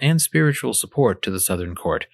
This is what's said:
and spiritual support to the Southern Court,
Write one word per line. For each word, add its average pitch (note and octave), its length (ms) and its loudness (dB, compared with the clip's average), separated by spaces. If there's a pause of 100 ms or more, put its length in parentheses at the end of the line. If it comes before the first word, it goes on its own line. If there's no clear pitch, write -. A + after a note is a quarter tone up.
and D#3 180 4
spiritual C#3+ 540 0
support - 480 0
to - 80 -4
the F#2 100 -4
Southern F2 340 -2
Court, - 400 -4